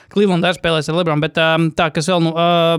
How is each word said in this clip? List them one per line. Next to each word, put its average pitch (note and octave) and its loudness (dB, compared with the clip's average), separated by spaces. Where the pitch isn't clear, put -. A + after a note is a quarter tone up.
Cleveland F#3+ 0
arī F3+ 0
spēlēs D#3+ -2
ar D#3+ -2
LeBron, D#3+ 0
bet, D#3+ -4
ām, D#3+ 2
tā, E3 -2
kas D#3+ -4
vēl, F3 2
nu, E3 0
ā, E3+ 0